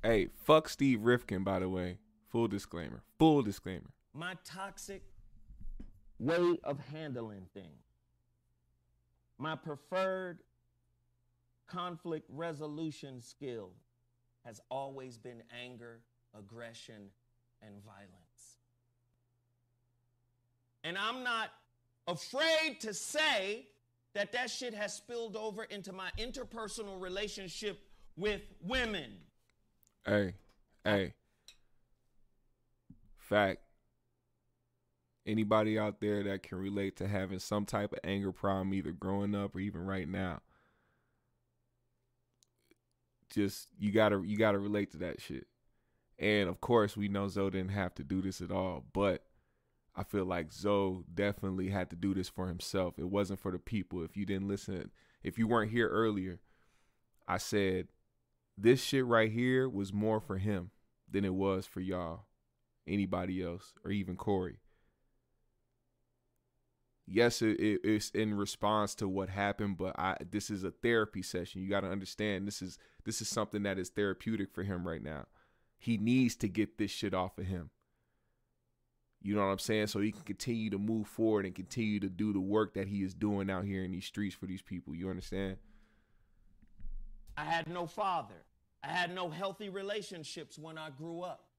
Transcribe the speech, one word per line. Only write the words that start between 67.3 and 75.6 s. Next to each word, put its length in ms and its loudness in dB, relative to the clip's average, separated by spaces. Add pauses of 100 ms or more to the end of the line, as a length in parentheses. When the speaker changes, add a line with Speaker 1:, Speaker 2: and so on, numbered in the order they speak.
Speaker 1:
it, 200 4
it, 240 4
it's 260 2
in 240 2
response 640 2
to 120 -2
what 200 0
happened, 480 0
but 200 -4
I, 200 0 (120)
this 220 -2
is 140 -4
a 80 -2
therapy 500 2
session. 400 -6
You 60 -4
gotta 180 2
understand, 600 -2
this 120 -6
is, 180 -10 (260)
this 160 -4
is 80 -4
something 340 -2
that 160 0
is 120 -4
therapeutic 640 -2
for 120 -4
him 240 -2
right 140 -4
now. 240 -8 (520)